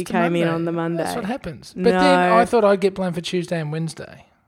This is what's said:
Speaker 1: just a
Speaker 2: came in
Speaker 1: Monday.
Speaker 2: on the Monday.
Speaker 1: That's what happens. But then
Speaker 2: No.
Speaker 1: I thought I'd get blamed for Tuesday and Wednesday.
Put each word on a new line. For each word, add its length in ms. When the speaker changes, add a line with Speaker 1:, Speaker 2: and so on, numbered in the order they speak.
Speaker 1:
just 60
a 20
Speaker 2:
came 240
in 60
Speaker 1:
Monday. 120
Speaker 2:
on 100
the 80
Monday. 300
Speaker 1:
That's 140
what 80
happens. 520
But 100
then 440
Speaker 2:
No. 60
Speaker 1:
I 80
thought 200
I'd 160
get 140
blamed 220
for 40
Tuesday 400
and 120
Wednesday. 540